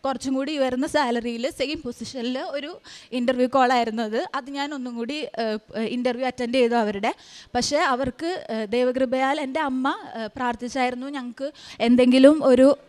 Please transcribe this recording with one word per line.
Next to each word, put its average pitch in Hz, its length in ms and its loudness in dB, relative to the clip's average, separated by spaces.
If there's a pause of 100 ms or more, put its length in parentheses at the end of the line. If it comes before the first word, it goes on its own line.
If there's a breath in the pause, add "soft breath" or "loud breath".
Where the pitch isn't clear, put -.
കുറച്ചും 269 320 -4
കൂടി 285 220 -4
ഉയർന്ന 254 340 0
സാലറിയിൽ 240 500 -2 (160)
സെയിം 294 240 -4
പൊസിഷനിൽ 240 540 -8 (180)
ഒരു 294 160 -8 (460 loud breath)
ഇൻ്റർവ്യൂ 247 400 0
കോൾ 247 180 6
ആയിരുന്നു 226 320 0
അത്. 220 120 -2 (180)
അത് 262 100 -10 (100)
ഞാൻ 285 100 -4 (100)
ഒന്നും 247 220 -10
കൂടി, 269 180 -6 (260)
ഏഹ്, 214 140 -2 (400)
ഇൻ്റർവ്യൂ 247 340 -2
അറ്റൻഡ് 247 300 -2
ചെയ്തു 240 220 2
അവരുടെ. 208 280 -2 (440 loud breath)
പക്ഷേ 269 220 0 (160)
അവർക്ക്, 269 380 -4 (240)
ഏഹ്, 220 100 -6 (100)
ദൈവകൃപയാൽ 262 720 0
എൻ്റെ 269 240 -4
അമ്മ, 254 160 -2 (320)
ഏഹ്, 220 180 -10
പ്രാർത്ഥിച്ചായിരുന്നു 247 720 -4 (100)
ഞങ്ങൾക്ക് 254 300 -8 (400 loud breath)
എന്തെങ്കിലും 254 480 8 (160)
ഒരു 254 160 8 (200)